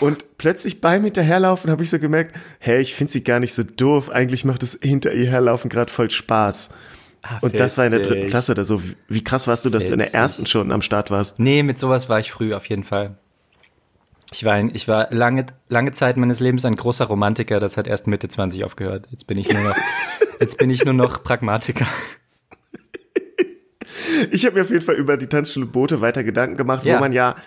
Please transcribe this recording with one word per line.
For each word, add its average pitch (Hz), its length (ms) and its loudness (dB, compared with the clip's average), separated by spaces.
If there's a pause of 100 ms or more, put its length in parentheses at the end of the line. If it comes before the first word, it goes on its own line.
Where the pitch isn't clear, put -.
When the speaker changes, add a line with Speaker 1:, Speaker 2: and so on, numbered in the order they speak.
Speaker 1:
und 147 360 0
plötzlich - 460 -2
beim 180 220 4
Hinterherlaufen 185 680 2
hab 156 100 2
ich 165 80 -2
so 160 100 0
gemerkt, 156 380 0 (220)
hey, 120 240 4
ich 131 120 -4
find - 160 -2
sie - 140 -4
gar 123 160 2
nicht 120 140 -2
so 120 80 -2
doof. 135 480 2
Eigentlich 127 340 0
macht 131 180 0
das - 200 -6
hinter 139 320 0
ihr 120 120 2
Herlaufen 123 440 2
grad 120 200 -2
voll 113 200 0
Spaß. - 640 0 (480)
Speaker 2:
Ah, 117 180 -10
Speaker 1:
Und 117 180 0
das - 200 2
war 127 80 4
in 113 60 2
der 110 80 4
dritten 98 200 0
Speaker 2:
witzig. 98 100 -2
Speaker 1:
Klasse 117 220 0
oder 101 140 0
so. 101 180 0
Wie, 92 100 -10 (140)
wie 107 160 -2
krass 131 240 -2
warst 117 160 0
du, 127 60 2
dass 104 160 0
du 98 80 0
in 117 60 0
der - 80 0
Speaker 2:
Witzig. 117 120 0
Speaker 1:
ersten 139 260 0
schon 101 240 0
am 104 120 0
Start 104 280 -2
warst? 101 280 -2
Speaker 2:
Nee, 139 240 4
mit 135 160 0
sowas 131 320 0
war 110 80 4
ich 110 120 -4
früh 107 220 -4
auf 98 140 -8
jeden 98 180 -4
Fall. 101 320 -4 (1160)
Ich - 120 -12
war 110 80 4
ein, 104 220 2
ich 110 120 -8
war 110 280 2
lange, 123 320 2 (240)
lange 123 220 0
Zeit 127 260 0
meines 123 220 2
Lebens 127 260 2
ein 110 100 2
großer 120 300 -2
Romantiker. 104 520 0
Das 101 200 -2
hat 101 100 -4
erst - 180 -4
Mitte 104 220 -2
zwanzig 95 360 -4
aufgehört. 98 460 -8
Jetzt - 160 -18
bin 104 120 -4
ich 98 120 -4
nur 104 120 0
noch, 101 140 0 (320)
Speaker 1:
<laughs> - 320 -2
Speaker 2:
jetzt - 180 -2
bin 131 100 4
ich 123 160 0
nur 139 100 2
noch 123 280 2
Pragmatiker. 113 640 -2 (2500)
Speaker 1:
Ich 190 160 0
hab 214 80 2
mir 196 60 2
auf 190 100 0
jeden 170 140 2
Fall 165 120 2
über 143 200 0
die 127 100 -6
Tanzschule 147 400 -2
Bote 127 340 0
weiter 117 220 0
Gedanken 110 340 -2
gemacht, 131 280 -2
Speaker 2:
Ja. 156 120 4
Speaker 1:
wo 120 40 2
man 135 120 0
ja 123 220 2 (120)